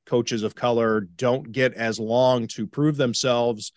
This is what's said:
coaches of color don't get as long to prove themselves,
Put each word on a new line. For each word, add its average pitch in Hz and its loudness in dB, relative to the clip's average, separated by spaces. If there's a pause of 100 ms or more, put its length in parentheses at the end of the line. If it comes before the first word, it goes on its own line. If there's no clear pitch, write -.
coaches 120 -2
of 107 -4
color 117 2
don't 120 -2
get 131 0
as 113 -4
long 120 2
to 110 -8
prove 147 0
themselves, 120 0